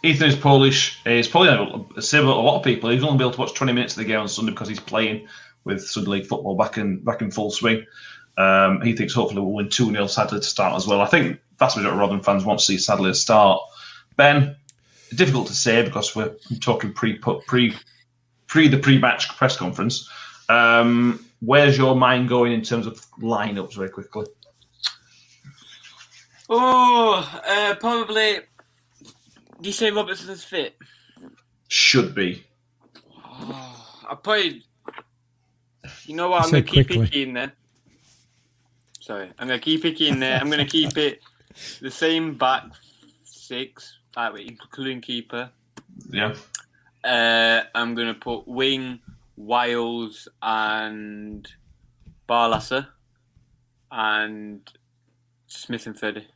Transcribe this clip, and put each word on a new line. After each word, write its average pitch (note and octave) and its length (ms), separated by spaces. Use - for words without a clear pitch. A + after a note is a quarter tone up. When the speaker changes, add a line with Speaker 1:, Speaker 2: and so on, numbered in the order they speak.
Speaker 1:
Ethan D#3+ 260
is C#3 80
Polish. C3+ 680
He's A#2 240
probably F3 220
a, G#2+ 500
same D3 220
as C3+ 60
a C3+ 40
lot A#2+ 240
of - 80
people. A#2 240
He's B2+ 140
only C#3+ 160
been B2+ 80
able A#2+ 80
to B2 60
watch - 120
twenty B2+ 220
minutes B2 180
of - 60
the G#2+ 80
game A2 140
on G2+ 80
Sunday G#2 240
because G#2 180
he's G2+ 100
playing G#2+ 480
with F#2+ 220
Sunday G2 260
League G2 140
football G2 300
back G#2+ 220
in, G2+ 260
back A2+ 160
in G#2 100
full G#2 200
swing. A2 340
Um, F#2+ 420
he A#2 160
thinks G2 160
hopefully G2 300
we'll G2 100
win G#2 160
two A2 240
nil G2+ 160
Sadler G#2 300
to - 60
start G2 320
as F#2 100
well. G2+ 160
I G#2 40
think - 320
vast - 180
majority G2+ 200
of G2+ 40
Rotherham G2 220
fans G2 240
want G#2 140
to - 40
see F#2+ 140
Sadler F#2+ 340
start. G2+ 480
Ben, C#3+ 400
difficult B2+ 320
to - 80
say A#2 280
because - 340
we're G#2+ 180
talking A2 320
pre, G#2+ 260
pre, - 560
pre D#3 220
the C3+ 100
pre-match B2+ 580
press B2+ 200
conference. A2 520
Um, A#2 720
where's C#3 380
your C3 180
mind B2+ 320
going A#2+ 240
in A2+ 100
terms A#2 240
of - 140
lineups, G#2 540
very F#2+ 140
quickly? - 380
Speaker 2:
Oh, A#3+ 1000
uh, G3+ 280
probably. G#3+ 640
Do F3 80
you G3 40
say A3 180
Robertson's F#3 540
fit? D3 320
Speaker 1:
Should - 460
be. F#2 300
Speaker 2:
Oh, B2+ 600
I C#3+ 40
probably. G3 480
You D#3 120
know F3 140
what? F3 140
I'm E3 60
Speaker 3:
Say D3 100
Speaker 2:
gonna - 120
keep C3+ 160
Speaker 3:
quickly. A2+ 180
Speaker 2:
picky C#3 160
in B2+ 120
there. B2 180
Sorry, G2 380
I'm B2 100
gonna B2+ 100
keep D#3 240
picky D#3+ 260
in C3+ 120
there. C3 200
I'm C#3+ 100
gonna D3 160
keep D3 300
it D3 240
the C3+ 100
same D#3+ 460
back C3 280
six, - 760
like, G#2+ 300
including B2+ 540
keeper. A#2+ 500
Speaker 1:
Yeah. G#2 240
Speaker 2:
Uh, A#2 580
I'm A#2 200
gonna A2+ 200
put A#2 320
wing C3 540
Wiles A#2 920
and G#2+ 1080
Barlaser A#2 580
and G#2+ 680
Smith - 400
and G#2+ 120
Freddie. G#2 380